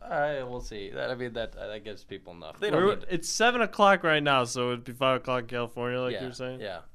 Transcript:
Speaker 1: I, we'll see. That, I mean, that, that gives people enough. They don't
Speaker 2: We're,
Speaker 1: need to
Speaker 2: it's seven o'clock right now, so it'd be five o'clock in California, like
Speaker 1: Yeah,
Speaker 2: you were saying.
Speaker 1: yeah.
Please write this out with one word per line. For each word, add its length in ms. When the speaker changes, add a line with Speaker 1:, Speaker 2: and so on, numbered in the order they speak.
Speaker 1:
I, 420
we'll 180
see. 300
That, 200
I 40
mean, 180
that, 180
that 320
gives 220
people 260
enough. 280
They 100
don't 160
Speaker 2:
We're, 100
Speaker 1:
need 60
to 120
Speaker 2:
it's 140
seven 340
o'clock 440
right 180
now, 220
so 240
it'd 160
be 80
five 240
o'clock 240
in 60
California, 520
like 140
Speaker 1:
Yeah, 80
Speaker 2:
you 60
were 60
saying. 280
Speaker 1:
yeah. 180